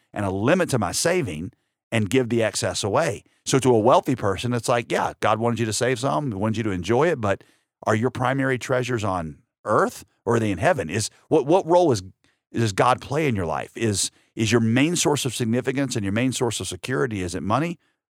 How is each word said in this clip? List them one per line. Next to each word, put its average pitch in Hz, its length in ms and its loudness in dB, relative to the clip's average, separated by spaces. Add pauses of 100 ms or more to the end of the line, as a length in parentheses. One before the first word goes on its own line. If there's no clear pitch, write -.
(140)
and 104 100 -4
a 98 60 -2
limit 123 400 0
to 131 80 2
my 87 140 -2
saving 117 600 -2 (400)
and 110 160 0
give 123 220 2
the 113 120 2
excess 104 400 -2
away. 113 400 -2 (220)
So 135 140 2
to 127 160 4
a 113 40 6
wealthy 135 380 4
person, 107 380 -2
it's 120 160 -2
like, 120 200 0
yeah, 90 300 -2
God 107 180 2
wanted 117 200 0
you 113 80 0
to 104 80 -2
save 123 240 0
some, 139 340 -2
he - 60 -4
wanted 110 180 0
you 120 60 -2
to 110 80 -2
enjoy 110 380 2
it, 147 120 -2
but 98 240 -2 (420)
are 110 80 2
your 110 140 2
primary 131 500 0
treasures 123 460 -2
on 87 320 -4 (300)
earth 160 400 0 (180)
or 117 120 2
are 113 40 2
they 107 100 0
in 92 60 -2
heaven? 131 320 0
Is, 104 220 -2 (180)
what, 147 160 4
what 160 220 2
role 175 260 6
is, 104 100 0 (480)
does 113 220 -2
God 123 300 2
play 151 260 -2
in 117 80 0
your 92 80 -2
life? 73 320 -6
Is, 107 340 -2 (240)
is 110 160 0
your 120 120 4
main 127 340 2
source 147 300 0
of 117 80 -6
significance 123 600 -2
and 110 80 -4
your 98 100 -2
main 120 200 0
source 117 260 -2
of 92 100 -6
security, 123 520 -4
is 90 140 -4
it 82 80 -6
money 135 360 -2 (360)